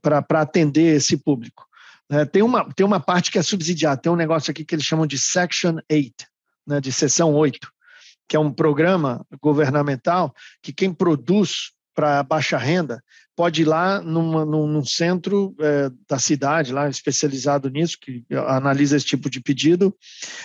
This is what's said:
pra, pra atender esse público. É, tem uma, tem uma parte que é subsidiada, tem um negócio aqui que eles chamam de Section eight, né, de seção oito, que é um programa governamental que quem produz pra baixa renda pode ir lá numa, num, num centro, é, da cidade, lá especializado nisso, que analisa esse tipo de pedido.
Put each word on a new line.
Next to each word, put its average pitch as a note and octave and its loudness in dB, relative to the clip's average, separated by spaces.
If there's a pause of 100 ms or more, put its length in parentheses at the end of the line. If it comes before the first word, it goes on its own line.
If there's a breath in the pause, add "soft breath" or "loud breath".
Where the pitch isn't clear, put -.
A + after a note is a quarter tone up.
pra, D3 2
pra D#3+ 0
atender D#3 2
esse C#3+ 0
público. - -4 (440 loud breath)
É, D3 2
tem G3 2
uma, A3 0
tem F#3+ 2
uma G3+ 2
parte F3+ -2
que G#3 0
é D#3+ 2
subsidiada, D#3 -2
tem E3+ -2
um F3 2
negócio D#3+ -2
aqui D3+ -10
que E3 -6
eles D3 -2
chamam D#3+ 0
de C#3 -6
Section E3+ -2 (100)
eight, D3 -2 (400)
né, C#3+ -2
de C3 -6
seção D#3 2
oito, D3 0 (600 loud breath)
que - -2
é D3+ 2
um D3+ 0
programa D#3+ 0 (160)
governamental C#3 0 (280 loud breath)
que - -16
quem F#3 -2
produz E3 0 (240)
pra D3 2
baixa D3+ -2
renda C3 -2 (320 soft breath)
pode E3 2
ir - 2
lá F3 2
numa, D#3+ 0
num, D3+ 0
num D3+ 0
centro, F#3 -2
é, D3 0 (180)
da C3+ -2
cidade, C#3+ 0
lá C#3+ -2
especializado C#3 -2
nisso, D#3 -4
que B2 -14 (240)
analisa C#3 2
esse C#3 0
tipo C3+ -4
de B2+ -10
pedido. F3 2 (500 loud breath)